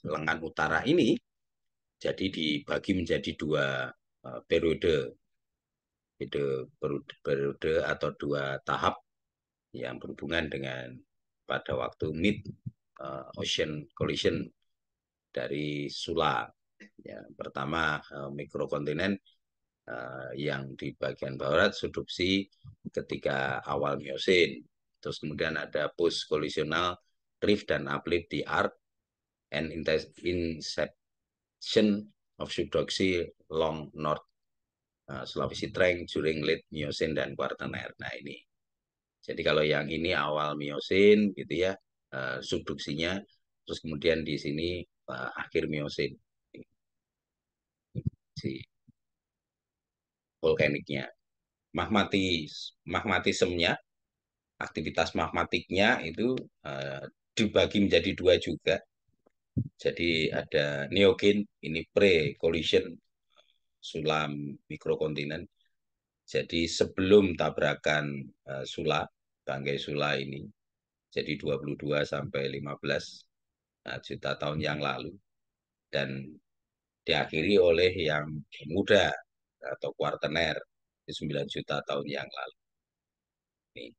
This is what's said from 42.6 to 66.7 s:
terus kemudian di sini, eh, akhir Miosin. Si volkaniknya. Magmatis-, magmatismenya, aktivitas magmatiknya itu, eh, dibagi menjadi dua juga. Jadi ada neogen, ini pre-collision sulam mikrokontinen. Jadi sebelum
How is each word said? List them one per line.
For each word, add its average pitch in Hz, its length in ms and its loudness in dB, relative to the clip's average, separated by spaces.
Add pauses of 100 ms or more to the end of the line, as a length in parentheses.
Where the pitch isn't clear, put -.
terus 80 160 -8
kemudian 80 440 0
di 76 120 -2
sini, 78 480 -4
eh, 64 440 -10 (120)
akhir 80 280 -2
Miosin. 73 440 -4 (2250)
Si 65 160 -4 (1800)
volkaniknya. 73 640 2 (720)
Magmatis-, 92 960 0 (160)
magmatismenya, 90 880 2 (800)
aktivitas - 560 -2
magmatiknya 87 880 2
itu, 104 320 -2 (320)
eh, 69 400 -6 (320)
dibagi 104 480 4
menjadi 87 320 4
dua 87 240 6
juga. - 400 0 (960)
Jadi 80 560 2
ada 71 560 0
neogen, 101 560 6 (160)
ini 80 320 -4
pre-collision 82 960 4 (880)
sulam 76 880 -2
mikrokontinen. 76 800 -2 (800)
Jadi 85 400 0
sebelum 95 720 6